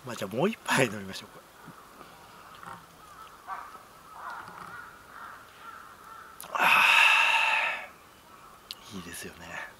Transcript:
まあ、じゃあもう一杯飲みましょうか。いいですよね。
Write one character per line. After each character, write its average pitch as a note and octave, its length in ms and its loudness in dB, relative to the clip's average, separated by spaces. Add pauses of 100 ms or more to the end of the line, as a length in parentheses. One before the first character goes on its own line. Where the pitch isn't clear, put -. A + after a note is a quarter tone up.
ま B2 100 -8
あ、 - 20 -6
じ G#2+ 100 -6
ゃ - 60 -8
あ G#2+ 40 -6
も C#3+ 100 4
う G#3+ 40 4
一 A3+ 160 -4
杯 - 220 6
飲 G2+ 60 -4
み G2+ 120 -8
ま F#2+ 80 -10
し - 100 -10
ょ - 80 -18
う - 60 -20
か。 - 60 -18 (4000)
い F#2 40 -8
い F2 40 -12
で E2 100 -12
す - 120 -10
よ F2+ 100 -12
ね。 E2 100 -16 (340)